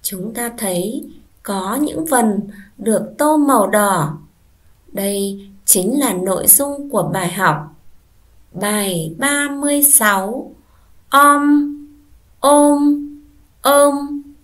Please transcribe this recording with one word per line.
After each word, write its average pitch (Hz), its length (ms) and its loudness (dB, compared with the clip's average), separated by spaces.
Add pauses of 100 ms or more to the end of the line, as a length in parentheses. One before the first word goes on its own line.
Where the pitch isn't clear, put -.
chúng 202 320 -8
ta 240 240 -6
thấy 202 520 -4 (340)
có 196 380 -4
những 302 240 -2
vần 220 360 0 (360)
được 208 400 -2
tô 302 200 2
màu 262 300 4
đỏ. 190 500 0 (720)
Đây 196 640 -6 (160)
chính 214 340 0
là 240 140 0
nội 185 340 -2
dung 285 420 -2
của 170 240 -2
bài 185 200 -4
học. 165 420 0 (760)
Bài 185 680 -4
ba 285 320 -2
mươi 285 340 -2
sáu, 214 680 0 (580)
om, 294 680 4 (640)
ôm, 294 720 4 (520)
ôm. 285 600 2 (220)